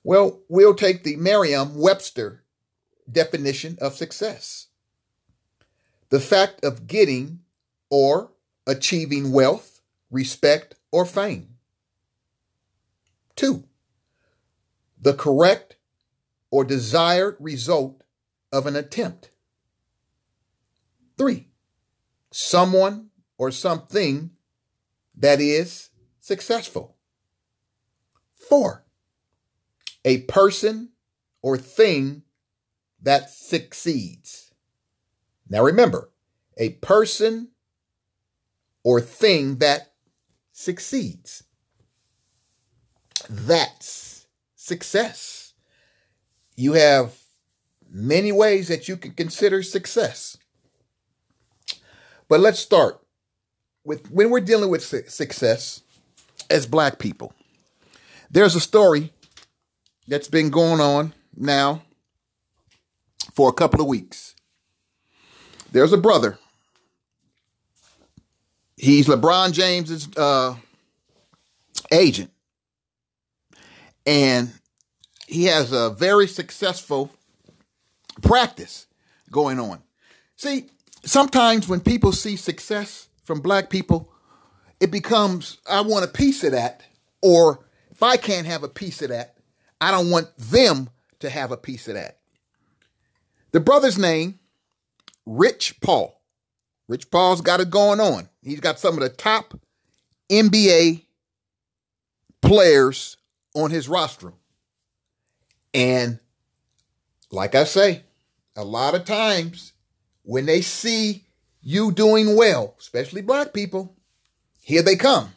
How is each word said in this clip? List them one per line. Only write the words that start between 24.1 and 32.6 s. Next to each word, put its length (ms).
that 240
is 480
successful. 720
Four, 520
a 160
person 680
or 160
thing 640